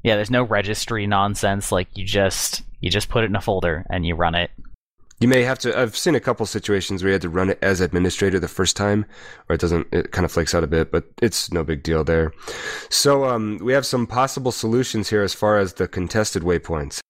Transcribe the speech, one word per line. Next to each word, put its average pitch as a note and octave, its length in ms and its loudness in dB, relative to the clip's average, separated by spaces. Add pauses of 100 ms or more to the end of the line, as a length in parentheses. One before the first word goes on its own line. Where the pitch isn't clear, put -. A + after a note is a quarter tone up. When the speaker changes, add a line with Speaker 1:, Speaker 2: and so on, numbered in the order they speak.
Speaker 1:
Yeah, A2+ 120 4
there's G#2 140 -2
no B2+ 140 2
registry G#2 640 -2
nonsense. G2+ 640 0
Like, F#2 240 0
you F#2+ 100 -6
just, - 560 0 (200)
you F2+ 100 -2
just G2+ 180 0
put A2+ 140 2
it G#2 80 0
in G#2 40 -2
a G2 60 0
folder F2+ 480 0
and F2+ 160 -2
you E2+ 80 0
run E2+ 220 0
it. F2 160 0 (680)
Speaker 2:
You A#2+ 80 4
may B2+ 140 6
have B2+ 180 0
to, A#2+ 160 -2
I've A#2 220 0
seen F3 160 2
a B2 60 2
couple A2+ 260 -2
situations G2 560 -2
where F#2+ 80 2
you G2 40 4
had F#2 100 2
to F2+ 60 -2
run F#2 200 2
it F2+ 140 0
as F#2 180 2
administrator F2+ 560 2
the E2+ 100 0
first - 280 -2
time, G#2 300 0 (440)
or E2+ 60 2
it D#2+ 60 -2
doesn't, E2+ 300 0
it F2 200 -2
kinda F2 180 0
flakes - 240 0
out E2+ 100 2
a D#2 40 -2
bit, D#2+ 240 0
but E2+ 140 -2 (160)
it's - 300 0
no E2+ 120 0
big D2 180 -4
deal D#2+ 220 0
there. D#2+ 300 2 (560)
So, C#3 360 4
um, A2 340 0
we A#2+ 140 0
have C3+ 120 2
some B2 200 0
possible B2+ 460 0
solutions A2+ 580 0
here G#2 140 4
as F#2 100 0
far G#2+ 240 2
as F#2+ 160 0
the F#2 140 -2
contested F#2 560 -2
waypoints. E2 560 -2 (100)